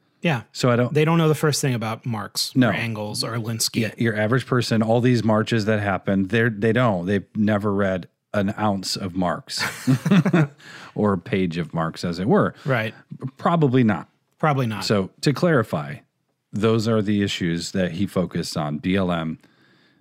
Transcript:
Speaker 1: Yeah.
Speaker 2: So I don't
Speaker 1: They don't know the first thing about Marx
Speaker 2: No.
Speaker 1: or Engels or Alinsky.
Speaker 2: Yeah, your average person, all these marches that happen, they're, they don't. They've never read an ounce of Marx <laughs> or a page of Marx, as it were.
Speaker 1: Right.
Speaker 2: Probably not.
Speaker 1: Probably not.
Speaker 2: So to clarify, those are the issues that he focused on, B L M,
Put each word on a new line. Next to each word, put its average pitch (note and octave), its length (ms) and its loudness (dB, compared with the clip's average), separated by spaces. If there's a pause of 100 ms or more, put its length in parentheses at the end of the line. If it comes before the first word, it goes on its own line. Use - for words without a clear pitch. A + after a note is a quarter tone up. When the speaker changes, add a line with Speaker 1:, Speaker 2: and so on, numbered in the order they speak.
(200)
Speaker 1:
Yeah. C3+ 220 -2 (100)
Speaker 2:
So - 160 -2
I A#2+ 60 4
don't A#2+ 180 0
Speaker 1:
They D3+ 120 4
don't E3 140 2
know D#3+ 100 4
the D3+ 80 4
first D3 240 0
thing C#3 140 0
about A2+ 300 -6
Marx G#2+ 520 -6
Speaker 2:
No. B2 140 4
Speaker 1:
or - 20 2
Engels G#2+ 500 -4
or A#2 140 -6
Alinsky. A2+ 460 -2
Speaker 2:
Yeah, G#2 160 -4
your A2+ 200 0
average A2 280 2
person, A#2 360 2
all A2+ 180 4
these A#2+ 220 4
marches A2 440 2
that G#2+ 120 2
happen, G2 480 0
they're, A#2 240 2
they A2 220 0
don't. G#2 340 2
They've G2 180 0 (120)
never G#2 360 2
read F#2 360 0 (260)
an G2+ 240 0
ounce G2 380 -2
of F#2 180 -8
Marx F2 480 -4 (240)
<laughs> D#3+ 1120 0
or G#2 160 2
a F#2 60 0
page F2+ 380 -2
of D#2+ 160 -6
Marx, E2 320 -4
as E2+ 140 -4
it F#2 80 -4
were. C#3 260 2 (120)
Speaker 1:
Right. A2+ 300 -2 (420)
Speaker 2:
Probably C#3+ 480 4
not. G#2 240 0 (300)
Speaker 1:
Probably C#3 280 0
not. G2+ 180 -6
Speaker 2:
So G2 260 0 (100)
to D3+ 120 2
clarify, G#2+ 640 0 (560)
those A2 360 2
are A2 120 2
the G2+ 220 2
issues E2+ 500 -2
that F2+ 200 -2
he F#2 140 -2
focused F2 500 -4
on, D2+ 220 -4
B F#2+ 180 0
L F#2 160 0
M, D#2+ 260 -4 (640)